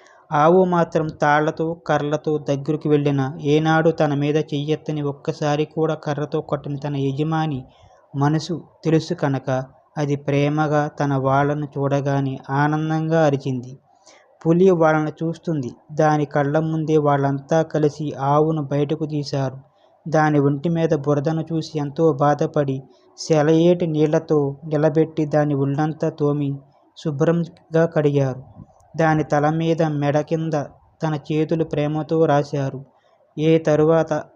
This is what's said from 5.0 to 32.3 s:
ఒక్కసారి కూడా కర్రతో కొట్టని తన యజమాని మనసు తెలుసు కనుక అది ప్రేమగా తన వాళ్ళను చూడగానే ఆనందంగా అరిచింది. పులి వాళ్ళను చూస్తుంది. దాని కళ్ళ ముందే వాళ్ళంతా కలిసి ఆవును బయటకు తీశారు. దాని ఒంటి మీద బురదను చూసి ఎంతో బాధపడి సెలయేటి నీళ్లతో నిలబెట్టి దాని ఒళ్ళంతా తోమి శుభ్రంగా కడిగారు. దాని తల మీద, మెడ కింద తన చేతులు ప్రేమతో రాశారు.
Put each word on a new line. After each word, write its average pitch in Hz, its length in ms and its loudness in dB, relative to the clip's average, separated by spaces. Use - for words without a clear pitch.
ఒక్కసారి 147 640 -2
కూడా 160 300 -2
కర్రతో 151 460 -6
కొట్టని 143 380 -6
తన 143 180 -6
యజమాని 143 680 -2
మనసు 151 480 0
తెలుసు 160 300 2
కనుక 135 500 -2
అది 143 180 -2
ప్రేమగా 147 720 0
తన 143 260 -2
వాళ్ళను 143 540 0
చూడగానే 139 600 -2
ఆనందంగా 156 760 0
అరిచింది. 135 520 -4
పులి 175 240 4
వాళ్ళను 156 420 2
చూస్తుంది. 160 460 -6
దాని 151 320 2
కళ్ళ 143 340 0
ముందే 160 380 0
వాళ్ళంతా 143 640 2
కలిసి 151 580 -2
ఆవును 151 420 2
బయటకు 147 440 -2
తీశారు. 139 520 -4
దాని 156 300 2
ఒంటి 143 300 0
మీద 165 200 0
బురదను 147 640 -2
చూసి 156 260 -6
ఎంతో 147 340 0
బాధపడి 143 720 0
సెలయేటి 165 680 4
నీళ్లతో 151 800 0
నిలబెట్టి 156 600 0
దాని 147 280 2
ఒళ్ళంతా 147 540 -2
తోమి 147 500 -2
శుభ్రంగా 165 880 0
కడిగారు. 143 560 0
దాని 156 280 2
తల 147 260 0
మీద, 165 320 0
మెడ 147 380 0
కింద 160 320 -4
తన 156 160 -2
చేతులు 156 320 0
ప్రేమతో 156 600 -2
రాశారు. 143 600 0